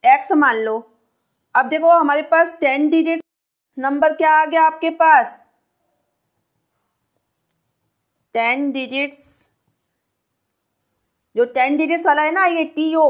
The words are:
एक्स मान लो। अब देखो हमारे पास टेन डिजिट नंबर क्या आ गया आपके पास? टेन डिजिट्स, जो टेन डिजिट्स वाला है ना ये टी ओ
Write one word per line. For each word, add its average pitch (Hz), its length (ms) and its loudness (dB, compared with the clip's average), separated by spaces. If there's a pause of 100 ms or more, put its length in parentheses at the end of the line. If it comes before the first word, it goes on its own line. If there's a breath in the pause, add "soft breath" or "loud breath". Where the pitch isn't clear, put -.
एक्स 277 300 4
मान 285 240 2
लो। 220 160 -4 (800)
अब 262 120 2
देखो 311 220 0
हमारे 311 340 2
पास 330 360 0
टेन 285 300 0
डिजिट 320 320 0 (560)
नंबर 285 360 -2
क्या 311 180 0
आ 311 140 4
गया 320 180 0
आपके 320 280 0
पास? 311 500 2 (3000)
टेन 247 360 -2
डिजिट्स, 269 520 -8 (2000)
जो 233 120 0
टेन 262 300 -2
डिजिट्स 320 300 -2
वाला 294 140 2
है 311 100 -2
ना 381 160 0
ये 330 200 -2
टी 320 280 -4
ओ 311 140 2